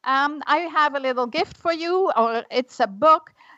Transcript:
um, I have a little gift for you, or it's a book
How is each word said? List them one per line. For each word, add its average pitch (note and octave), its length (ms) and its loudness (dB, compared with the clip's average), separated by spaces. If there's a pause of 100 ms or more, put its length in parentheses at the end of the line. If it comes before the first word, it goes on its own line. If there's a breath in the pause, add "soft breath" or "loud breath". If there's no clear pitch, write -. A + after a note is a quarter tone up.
um, C#4 420 0
I D4 120 2
have D4+ 360 0
a C#4 60 -4
little B3+ 260 -2
gift D4+ 320 -4
for E4 140 -2
you, E4+ 440 -2
or A3+ 340 0
it's B3+ 300 -4
a A#3+ 60 2
book D4+ 480 2 (240 soft breath)